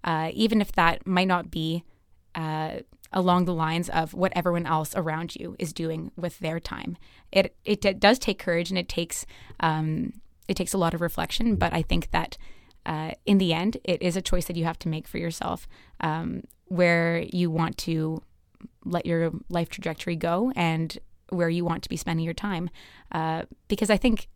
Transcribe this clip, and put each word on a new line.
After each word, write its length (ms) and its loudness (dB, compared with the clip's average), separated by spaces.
uh, 300 0
even 260 4
if 120 -2
that 340 2
might 220 2
not 220 0
be, 340 -4
uh, 420 -4
along 300 4
the 80 0
lines 380 0
of 240 0
what 200 2
everyone 300 0
else 320 -2
around 400 -4
you 220 -10
is 160 -4
doing 420 -4
with 220 -6
their 200 -4
time. 380 -8
It, 320 4
it 200 0
d-, 100 4
does 260 6
take 200 -2
courage 320 0
and 80 0
it 100 -4
takes, 380 -6
um, 540 0
it 80 0
takes 160 -2
a 60 2
lot 160 4
of 80 -2
reflection, 540 0
but 180 0
I 80 2
think 300 0
that, 260 -2
uh, 240 -4
in 100 6
the 160 4
end, 320 0
it 160 0
is 160 0
a 60 -2
choice 240 2
that 100 -6
you 80 0
have 140 -2
to 100 -4
make 180 -4
for 120 -8
yourself, 500 -4
um, 440 -4
where 500 4
you 200 0
want 280 0
to 440 -2
let 200 -2
your 260 2
life 180 0
trajectory 480 -4
go 400 0
and 400 0
where 220 2
you 160 0
want 160 -2
to 80 -10
be 80 -4
spending 260 -2
your 80 -4
time. 380 -4
Uh, 320 -2
because 220 2
I 80 6
think 380 2